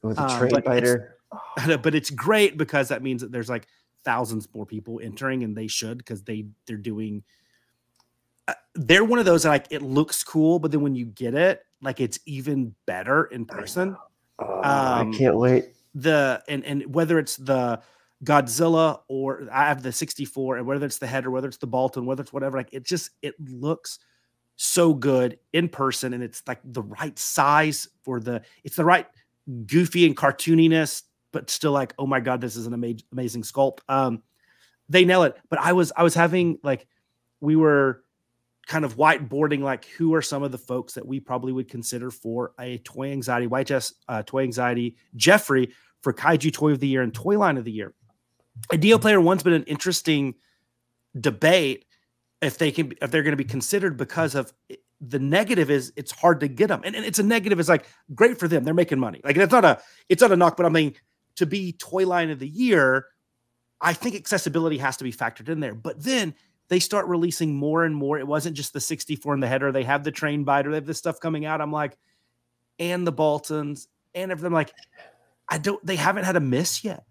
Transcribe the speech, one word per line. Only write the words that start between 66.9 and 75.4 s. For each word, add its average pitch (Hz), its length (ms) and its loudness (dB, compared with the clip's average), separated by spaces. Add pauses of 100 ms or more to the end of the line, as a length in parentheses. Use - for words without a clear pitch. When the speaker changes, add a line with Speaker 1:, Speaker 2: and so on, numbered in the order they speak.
Speaker 2:
releasing 170 480 0
more 151 280 0
and 160 100 0
more. 147 240 -2
It 139 80 -6
wasn't 151 300 -4
just 143 160 -10
the 143 80 -8
sixty-four 147 540 -6
in 139 80 -2
the 127 60 -2
header. 135 260 0
They 135 100 0
have 143 220 -2
the 151 60 -4
Train 147 340 -4
Biter. 139 260 0
They 151 60 -2
have 147 80 -6
this 156 120 -8
stuff 160 220 -6
coming 156 260 -6
out. 156 160 -4
I'm 151 120 -6
like, 147 240 -6 (840)
and 175 260 -4
the 170 80 0
Baltons 147 760 -2 (260)
and 185 180 -6
everything. 170 220 -4
Like, 156 180 0 (800)